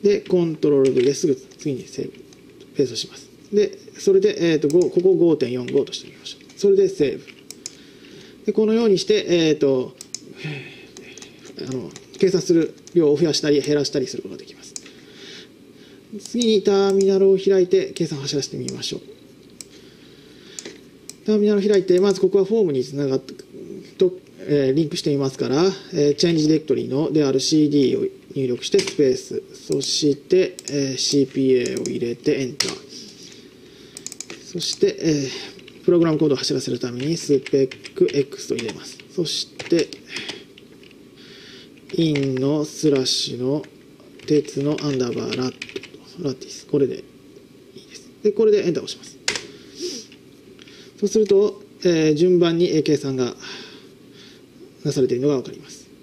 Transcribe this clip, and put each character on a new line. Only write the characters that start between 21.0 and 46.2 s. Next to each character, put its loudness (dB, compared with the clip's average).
タ 2
ー 4
ミ 4
ナ 4
ル 2
を 0
開 4
い -6
て、 4
ま 4
ず -2
こ 4
こ 4
は 4
フ 0
ォ 2
ー 4
ム 0
に 0
つ -10
な -2
が 0
っ-、 -2
と、 4
え 0
ー、 0
リ 2
ン -6
ク -6
し -10
て -2
い 0
ま 0
す -10
か -4
ら、 2
え 2
ー、 0
チ 2
ェ 2
ン 2
ジ 2
デ 4
ィ 0
レ 0
ク -16
ト 0
リ -2
の -2
で 2
あ 2
る 0
シ 2
ー 0
デ 2
ィ 4
ー -2
を -4
入 -2
力 -4
し -4
て 4
ス -4
ペ 2
ー 0
ス、 -10
そ -4
し 0
て、 0
え -4
ー、 -8
シ 2
ー -2
ピ 2
ー 2
エ -4
ー -4
を -6
入 -6
れ -4
て -2
エ -4
ン -10
タ -4
ー。 -6
そ -8
し -6
て、 0
え 0
ー、 -8
プ 4
ロ 4
グ 4
ラ 2
ム 0
コ 2
ー 2
ド 2
を 0
走 -4
ら -2
せ -6
る -6
た -6
め -8
に -2
ス 2
ペ 0
ッ -8
ク 0
X -4
と -4
入 -6
れ -8
ま -16
す。 -18
そ -2
し -6
て、 0
イ 0
ン -2
の -2
ス -2
ラ 4
ッ 0
シ -4
ュ -10
の -2
鉄 0
の -2
ア -4
ン -4
ダ -2
ー -6
バ -6
ー -6
ラ -4
ッ -
ト、 -20